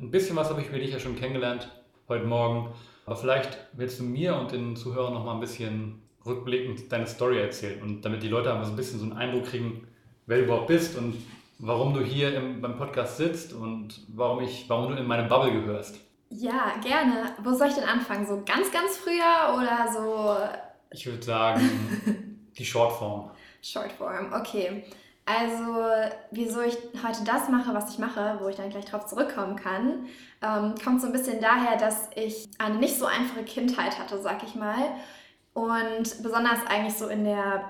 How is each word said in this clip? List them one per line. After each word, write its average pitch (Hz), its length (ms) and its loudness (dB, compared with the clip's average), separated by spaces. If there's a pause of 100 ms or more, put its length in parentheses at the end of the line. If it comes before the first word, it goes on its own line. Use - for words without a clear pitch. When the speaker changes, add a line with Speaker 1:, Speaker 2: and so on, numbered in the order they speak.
Speaker 1:
ein 120 100 -10
bisschen 185 260 2
was 156 140 2
habe 147 100 -2
ich - 80 -4
über 139 100 -4
dich 131 140 -4
ja 131 60 -4
schon 123 180 -6
kennengelernt 123 520 -4 (400)
heute 113 160 0
Morgen. 117 460 2 (360)
Aber 110 100 -4
vielleicht 131 400 2 (160)
willst 123 280 -6
du 123 40 -6
mir 147 320 0
und 123 160 -4
den 120 240 -4
Zuhörern 123 380 -2
noch 113 100 -4
mal 117 100 -4
ein 110 60 -4
bisschen 107 600 -6 (220)
rückblickend 123 680 -4
deine 113 160 -2
Story 123 320 2
erzählen. 101 440 -4
Und 104 220 -6
damit 107 180 -2
die 110 60 -2
Leute 117 240 2
einfach 110 140 -2
so 107 60 -4
ein 104 40 -4
bisschen 110 220 -4
so 104 60 -6
einen 107 100 -4
Eindruck 123 320 -2
kriegen, 117 400 -4 (400)
wer 117 120 4
du 127 60 6
überhaupt 117 220 2
bist 165 320 4
und 117 160 -2 (440)
warum 120 360 2
du 135 60 2
hier 139 340 2
im, 127 260 -4
beim 120 160 -4
Podcast - 400 -2
sitzt 165 360 0
und 110 560 -8
warum 120 320 2
ich, 127 280 -6
warum 123 240 2
du 131 80 -2
in 123 60 -2
meine 117 220 2
Bubble 127 240 6
gehörst. 107 480 -2 (300)
Speaker 2:
Ja, 240 520 -2
gerne. 254 600 2
Wo 254 120 4
soll 285 140 6
ich 277 60 2
denn 285 140 0
anfangen? 214 380 0
So 202 180 -2
ganz, 330 280 4
ganz 349 240 0
früher 339 600 4
oder 233 360 2
so? 220 440 2 (540)
Speaker 1:
Ich - 160 -12
würd 117 160 -6
sagen, 117 1300 2
Speaker 2:
<laughs> - 80 -20
Speaker 1:
die 123 60 -6
Shortform. 107 680 0 (320)
Speaker 2:
Shortform, 190 680 -6
okay. 208 520 -4 (400)
Also, 226 880 0 (180)
wieso 226 320 -2
ich 240 140 2 (280)
heute 220 200 -2
das 233 240 2
mache, 247 260 4
was 208 160 -2
ich - 80 -12
mache, 214 420 -2
wo 196 80 -2
ich 196 80 -4
dann 196 140 -6
gleich 202 140 -8
drauf - 220 -6
zurückkommen 208 500 0
kann, 208 500 0 (340)
ähm, 214 420 0
kommt 254 180 4
so 254 80 -2
ein 247 40 -2
bisschen 240 280 0
daher, 233 360 6
dass 220 380 2
ich 220 320 -4 (120)
eine 214 180 2
nicht 247 200 4
so 247 100 0
einfache 240 380 0
Kindheit 247 540 0
hatte, 196 220 -6
sag 196 240 -4
ich 220 100 -10
mal. 214 220 -2 (800)
Und 226 680 0
besonders 233 360 2 (100)
eigentlich 214 300 0
so 214 100 -4
in 214 160 0
der, 196 460 0